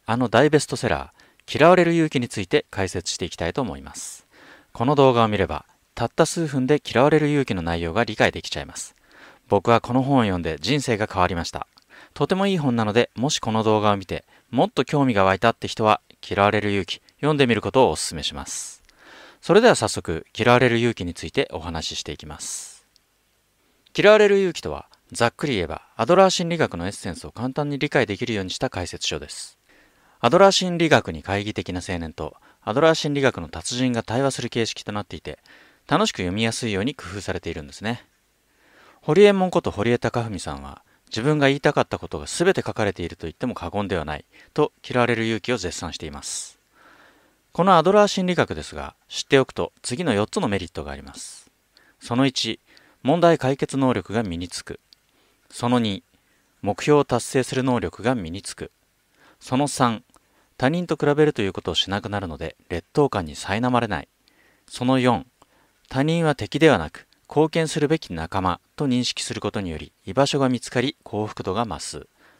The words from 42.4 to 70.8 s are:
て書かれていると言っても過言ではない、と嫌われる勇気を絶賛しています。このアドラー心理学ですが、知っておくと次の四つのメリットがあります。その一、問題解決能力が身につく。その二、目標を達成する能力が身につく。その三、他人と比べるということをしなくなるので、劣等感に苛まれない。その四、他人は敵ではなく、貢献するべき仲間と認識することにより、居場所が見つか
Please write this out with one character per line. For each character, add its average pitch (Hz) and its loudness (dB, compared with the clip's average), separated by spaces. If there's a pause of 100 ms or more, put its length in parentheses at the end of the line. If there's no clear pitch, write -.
て - 0
書 107 -8
か 113 -2
れ 101 0
て 90 -8
い 82 -6
る 82 -12
と - -12
言 80 -10
っ - -16
て - -8
も 82 -4
過 87 -10
言 101 -4
で 92 -2
は 80 -4
な 76 -8
い、 - -14 (280)
と 151 0 (160)
嫌 123 -2
わ 120 4
れ 117 2
る 113 -2
勇 113 -2
気 - -4
を 123 -2
絶 90 -8
賛 82 -8
し - -14
て 85 -10
い 76 -10
ま 71 -14
す。 - -12 (920)
こ - 0
の 190 6
ア 160 6
ド 185 4
ラ 208 6
ー - 2
心 185 -2
理 180 0
学 135 0
で 82 -10
す - -16
が、 73 -12 (120)
知 - -10
っ - -6
て 139 4
お 131 4
く - -20
と - -4 (100)
次 123 -6
の 156 0
四 104 2
つ - -4
の 156 -2
メ 98 -2
リ 87 -8
ッ - -18
ト - -10
が 73 -10
あ 69 -10
り 69 -16
ま 69 -18
す。 - -18 (520)
そ - -4
の 135 4
一、 113 -4 (460)
問 156 2
題 165 6
解 135 0
決 - -4
能 131 2
力 98 -4
が 113 -2
身 85 -6
に 90 -8
つ - -12
く。 - -14 (720)
そ - -4
の 123 4
二、 104 -2 (600)
目 101 -4
標 147 6
を 139 4
達 120 -2
成 131 0
す - -8
る 131 0
能 127 0
力 - -6
が 123 0
身 82 -6
に 95 -10
つ - -12
く。 - -12 (640)
そ - -6
の 143 0
三、 120 0 (540)
他 127 2
人 170 -2
と 160 0
比 151 0
べ 151 4
る 151 2
と 110 -4
い 101 0
う 95 -2
こ - -10
と - -4
を - -2
し - -2
な 101 -2
く 113 -10
な 101 -4
る 95 -8
の 76 -10
で、 78 -10 (120)
劣 85 -6
等 143 4
感 95 -2
に 76 -10
苛 113 -2
ま 123 2
れ 117 0
な 101 -6
い。 - -18 (600)
そ - -8
の 131 4
四、 123 2 (640)
他 131 -2
人 165 0
は 147 2
敵 - -6
で 156 8
は 113 4
な 78 -4
く、 - -20 (220)
貢 156 2
献 160 0
す 160 -4
る 147 2
べ 156 2
き - -12
仲 82 -4
間 90 -2 (160)
と 147 -4
認 123 0
識 - -6
す - -8
る 110 -8
こ - -4
と - -6
に 90 -6
よ 78 -8
り、 71 -14 (140)
居 95 -10
場 135 2
所 143 0
が 131 2
見 127 0
つ - -12
か 123 0